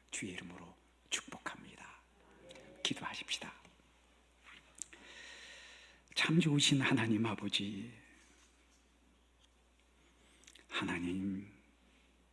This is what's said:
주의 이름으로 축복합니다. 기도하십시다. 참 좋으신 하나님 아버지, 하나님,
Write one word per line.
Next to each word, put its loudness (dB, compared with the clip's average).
주의 -6
이름으로 -12
축복합니다. -8
기도하십시다. -4
참 6
좋으신 6
하나님 4
아버지, -2
하나님, 0